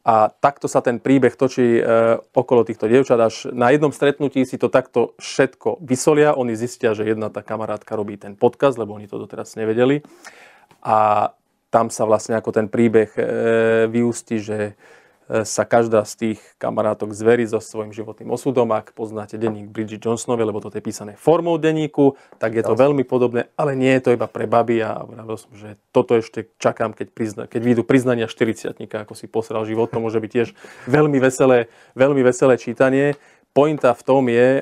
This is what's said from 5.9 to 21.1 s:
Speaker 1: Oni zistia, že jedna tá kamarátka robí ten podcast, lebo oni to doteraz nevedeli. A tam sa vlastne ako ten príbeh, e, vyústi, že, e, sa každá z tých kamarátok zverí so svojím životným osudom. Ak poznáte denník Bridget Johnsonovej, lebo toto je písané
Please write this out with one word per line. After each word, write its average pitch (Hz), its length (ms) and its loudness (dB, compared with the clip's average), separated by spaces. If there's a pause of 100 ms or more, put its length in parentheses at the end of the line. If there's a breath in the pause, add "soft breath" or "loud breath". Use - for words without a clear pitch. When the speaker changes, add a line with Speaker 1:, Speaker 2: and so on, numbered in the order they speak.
Speaker 1:
Oni 127 200 -2
zistia, 113 400 -4
že 107 120 -4
jedna 107 240 -2
tá 101 120 -10
kamarátka 107 520 -8
robí 104 240 -6
ten 101 180 -18
podcast, 123 420 0
lebo 104 160 -8
oni 104 140 -16
to 110 100 -14
doteraz - 400 -14
nevedeli. 120 480 0 (760 loud breath)
A 107 520 2 (360)
tam 117 200 2
sa 113 160 -4
vlastne 110 320 0
ako 110 140 -6
ten 107 160 0
príbeh, 110 460 2
e, 117 100 -4 (640)
vyústi, 117 520 -2
že, 104 380 -6 (480 soft breath)
e, 110 180 -2
sa 104 220 -4
každá 113 400 2
z - 100 -16
tých 110 260 -6 (140)
kamarátok 107 560 -4
zverí 110 320 2
so 110 140 -4
svojím 107 340 -8
životným 107 380 -14
osudom. 120 420 -2
Ak 110 220 -4
poznáte 107 420 -10
denník 107 320 -6
Bridget 107 320 -10
Johnsonovej, 113 480 -4
lebo 107 140 -6
toto 104 160 -14
je 107 80 -12
písané 104 320 -12